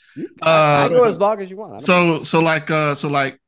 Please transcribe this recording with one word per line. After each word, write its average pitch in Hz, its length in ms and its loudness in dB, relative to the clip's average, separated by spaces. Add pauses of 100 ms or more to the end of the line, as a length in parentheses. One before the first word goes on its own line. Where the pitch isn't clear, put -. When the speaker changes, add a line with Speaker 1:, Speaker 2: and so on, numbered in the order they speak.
(160)
Speaker 1:
You, 160 140 -12 (120)
Speaker 2:
Uh, 160 40 -4
Speaker 1:
I, 151 400 4
I - 40 0
go 247 140 4
as 190 160 0
long 202 220 0
as 190 80 -12
you 190 80 -16
want. 196 160 -16
I 98 40 -14
don't 123 80 -14
Speaker 2:
so, 180 200 4
Speaker 1:
mind. 165 220 0
Speaker 2:
so, 165 120 0
like, 160 320 0
uh, 151 240 0
so, 151 140 -6
like, 139 380 -2